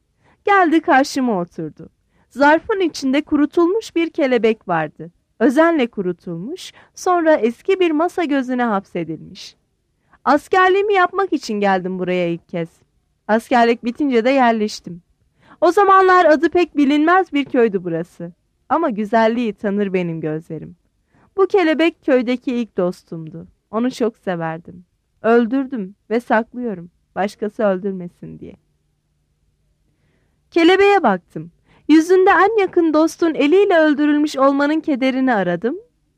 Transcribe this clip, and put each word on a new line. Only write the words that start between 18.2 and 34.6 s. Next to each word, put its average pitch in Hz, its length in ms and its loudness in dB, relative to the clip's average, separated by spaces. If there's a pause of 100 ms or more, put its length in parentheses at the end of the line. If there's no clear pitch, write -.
Ama 311 220 -2
güzelliği 220 640 0
tanır 196 400 -4
benim 175 280 -4
gözlerim. 156 560 -10 (600)
Bu 381 100 2
kelebek 330 600 0
köydeki 254 480 0
ilk 240 220 -6
dostumdu. 170 680 -8 (240)
Onu 233 200 -2
çok 233 260 -4
severdim. 170 680 -10 (380)
Öldürdüm 233 720 -2 (160)
ve 226 100 -2
saklıyorum. 226 720 -6 (240)
Başkası 208 480 -6
öldürmesin 185 760 -6
diye." 165 160 -20 (2000)
Kelebeğe 381 520 4
baktım. 180 480 -4 (380)
Yüzünde 349 420 4
en 392 300 4
yakın 339 340 0
dostun 320 400 0
eliyle 349 440 4
öldürülmüş 294 580 2
olmanın 285 440 2